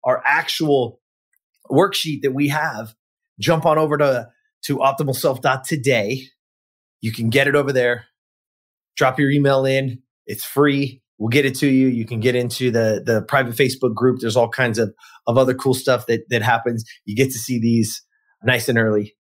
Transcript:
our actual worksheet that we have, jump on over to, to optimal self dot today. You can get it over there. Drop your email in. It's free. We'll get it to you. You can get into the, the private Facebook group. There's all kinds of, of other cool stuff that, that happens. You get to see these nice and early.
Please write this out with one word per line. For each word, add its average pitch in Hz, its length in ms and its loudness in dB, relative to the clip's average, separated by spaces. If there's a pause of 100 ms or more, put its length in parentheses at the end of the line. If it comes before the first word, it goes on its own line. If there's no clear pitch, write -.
our 127 200 0
actual 143 760 0 (680)
worksheet 156 520 0
that 139 100 0
we 139 160 0
have, 139 460 -6 (460)
jump 160 260 2
on 156 120 4
over 151 200 2
to, 131 300 2 (380)
to 143 120 -2
optimal 135 360 0
self 131 260 -2
dot 131 240 -2
today. 127 640 -2 (720)
You 113 120 -4
can 113 180 -2
get 135 180 2
it 139 60 0
over 143 180 2
there. 120 340 0 (880)
Drop 131 220 2
your 143 120 2
email 139 340 2
in. 135 380 -2 (240)
It's - 180 -12
free. 139 580 0 (160)
We'll 107 100 -4
get 135 160 2
it 131 120 -2
to 143 100 -2
you. 131 220 4
You 117 160 -2
can 117 160 -6
get 123 140 0
into 123 360 -2
the, 110 340 0
the 113 180 0
private 131 320 -2
Facebook 127 400 0
group. 127 260 0
There's 117 160 -2
all 117 120 2
kinds 113 300 -2
of, 107 160 -2 (320)
of 120 120 2
other 127 160 4
cool 131 200 0
stuff 127 320 -2
that, 113 240 -2
that 117 120 0
happens. 120 420 0 (200)
You 104 100 -10
get 131 180 0
to 113 60 -10
see 123 200 -6
these 113 440 0 (400)
nice 113 260 0
and 117 100 0
early. 107 440 0